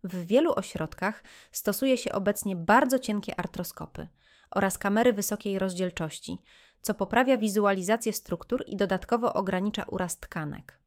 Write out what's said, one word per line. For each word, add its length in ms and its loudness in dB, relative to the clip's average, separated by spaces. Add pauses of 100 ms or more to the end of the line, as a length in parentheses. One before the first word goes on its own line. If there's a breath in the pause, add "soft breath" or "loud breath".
W 220 -6
wielu 280 6
ośrodkach 680 -4 (280 loud breath)
stosuje 460 2
się 140 -4
obecnie 440 0
bardzo 440 6
cienkie 400 -4
artroskopy 680 -8 (440 soft breath)
oraz 260 0
kamery 360 4
wysokiej 460 -4
rozdzielczości, 840 -4 (400 soft breath)
co 120 -2
poprawia 440 4
wizualizację 760 2
struktur 540 -6
i 80 -8
dodatkowo 580 0
ogranicza 500 -2
uraz 360 -6
tkanek. 680 -10